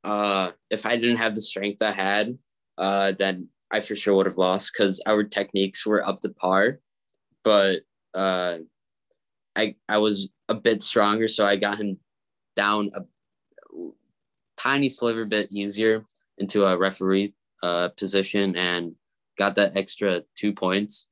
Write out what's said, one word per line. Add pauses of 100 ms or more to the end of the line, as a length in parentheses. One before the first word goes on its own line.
uh, (180)
if
I
didn't
have
the
strength
I
had, (400)
uh,
then (240)
I
for
sure
would
have
lost
'cause
our
techniques
were
up
to
par. (640)
But, (320)
uh, (960)
I, (120)
I
was (180)
a
bit
stronger,
so
I
got
him (560)
down
a (1500)
tiny
sliver
bit
easier (320)
into
a
referee, (280)
uh,
position
and (420)
got
that
extra (120)
two
points.